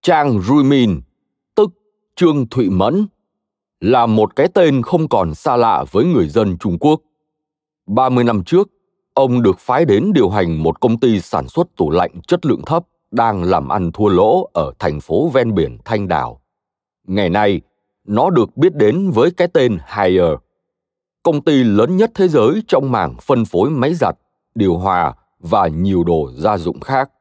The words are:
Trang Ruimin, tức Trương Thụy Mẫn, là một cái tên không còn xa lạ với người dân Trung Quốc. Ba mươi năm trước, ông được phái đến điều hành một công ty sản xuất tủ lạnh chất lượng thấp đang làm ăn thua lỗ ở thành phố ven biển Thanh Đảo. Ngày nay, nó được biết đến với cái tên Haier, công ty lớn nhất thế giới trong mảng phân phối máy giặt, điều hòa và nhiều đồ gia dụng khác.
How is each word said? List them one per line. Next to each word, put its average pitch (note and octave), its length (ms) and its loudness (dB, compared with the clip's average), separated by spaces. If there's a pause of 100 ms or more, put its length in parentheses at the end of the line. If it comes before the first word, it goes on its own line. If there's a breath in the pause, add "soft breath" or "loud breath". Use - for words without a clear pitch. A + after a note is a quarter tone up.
Trang D3 400 0
Ruimin, B2+ 580 2 (540)
tức G#3 160 2 (460)
Trương D3 320 0
Thụy A2+ 220 0
Mẫn, B2 360 0 (760)
là A#2 260 2
một G#2+ 300 0
cái D3+ 120 2
tên D3 340 2
không D#3+ 260 -2
còn F2 260 -2
xa C3 220 -2
lạ G#2 340 0
với A2 140 2
người A#2+ 240 0
dân F#2+ 300 -2
Trung F2 220 -4
Quốc. D3+ 200 2 (840)
Ba B2+ 220 0
mươi B2 160 2
năm G#2+ 200 0
trước, G3 240 0 (460)
ông B2 280 2
được G2 160 2
phái C3+ 260 0
đến D3+ 280 2
điều A2 180 2
hành E2+ 320 -2
một E2 180 -2
công A#2 200 0
ty A2+ 200 2
sản C#2 280 -6
xuất - 280 -4
tủ D#2 140 -2
lạnh F2 300 -2
chất - 260 -4
lượng A#2 200 -2
thấp E3+ 180 -2 (260)
đang A2 320 -2
làm E2+ 260 -2
ăn E2+ 240 -4
thua G#2+ 160 0
lỗ G#2+ 440 2
ở D2 260 -4
thành D2+ 220 -6
phố A2+ 280 -2
ven A#2+ 260 0
biển C#2+ 300 -4
Thanh G2+ 240 -6
Đảo. C2 320 -6 (640)
Ngày F#2+ 260 -2
nay, G#2 300 0 (440)
nó A#2+ 260 0
được A#2+ 260 0
biết D#3 180 2
đến D3 360 0
với C3+ 200 2
cái F3 180 -2
tên B2 360 0
Haier, F#2 500 0 (880)
công D3+ 220 0
ty C#3 200 2
lớn A2+ 320 2
nhất A3+ 180 2
thế F#3 140 0
giới D3+ 400 2
trong C#3 240 0
mảng E2 280 -4
phân A#2+ 240 0
phối G#2+ 260 0
máy D3 240 -2
giặt, B2+ 220 -2 (380)
điều F#2+ 220 0
hòa F2+ 380 -2 (240)
và F2+ 300 0
nhiều F2 360 -2
đồ D#2+ 280 -2
gia F#2+ 260 -2
dụng E2 220 -8
khác. C3+ 300 -4 (100)